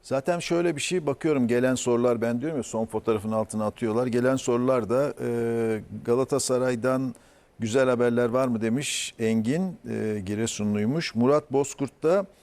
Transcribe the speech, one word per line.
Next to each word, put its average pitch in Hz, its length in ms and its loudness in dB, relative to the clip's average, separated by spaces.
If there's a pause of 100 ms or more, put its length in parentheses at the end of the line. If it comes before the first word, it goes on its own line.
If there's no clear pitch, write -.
Zaten 151 380 -2
şöyle 170 360 0
bir 135 60 -6
şey 175 260 -2
bakıyorum 139 400 2
gelen 123 280 2
sorular, 120 460 2
ben 120 200 -2
diyorum 156 160 -4
ya 113 60 -4
son 113 220 -4
fotoğrafın 110 460 -2
altına 110 340 -2
atıyorlar. 113 420 0
Gelen 123 280 2
sorular 123 540 0
da, 131 320 0
e, 117 600 -2 (240)
Galatasaray'dan 127 1080 0 (440)
güzel 123 300 2
haberler 120 400 2
var 127 180 2
mı 113 140 -2
demiş 117 580 -2
Engin, 113 580 0 (120)
e, 107 360 -4
Giresunluymuş. 107 920 -2
Murat 135 380 2
Bozkurt 139 500 -4
da 185 220 2 (160)